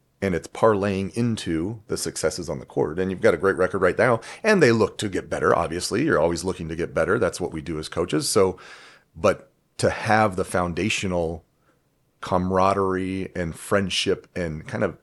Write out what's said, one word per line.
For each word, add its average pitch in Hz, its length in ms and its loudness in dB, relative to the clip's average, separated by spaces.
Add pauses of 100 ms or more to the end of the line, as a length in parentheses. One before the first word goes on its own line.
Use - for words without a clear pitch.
(220)
and 92 140 0
it's 80 100 -6
parlaying 98 680 0
into 107 720 -2
the - 80 -4
successes 80 520 -4
on 71 120 -6
the - 40 -14
court. 76 360 -2
And 95 100 -2
you've 90 100 -6
got 104 140 4
a 82 40 -2
great 95 180 2
record 90 260 0
right 90 160 2
now, 117 220 4 (240)
and 214 180 4
they 123 80 8
look 110 280 2
to 110 100 -4
get 92 200 -4
better, 82 260 2
obviously. 87 500 -2
You're 95 160 2
always 85 240 0
looking 87 240 -6
to 80 80 -6
get 78 180 -4
better. 82 240 2
That's 92 220 -2
what 85 120 -4
we 78 80 -6
do 78 200 -6
as 78 80 -10
coaches. 139 400 -2
So, 95 280 4 (580)
but 87 360 0 (280)
to 98 120 4
have 107 460 2
the 92 80 -2
foundational 87 1000 -2 (760)
camaraderie 95 1120 0
and 85 200 -4
friendship - 800 -2
and 80 320 -6
kind 113 180 -4
of 85 180 -4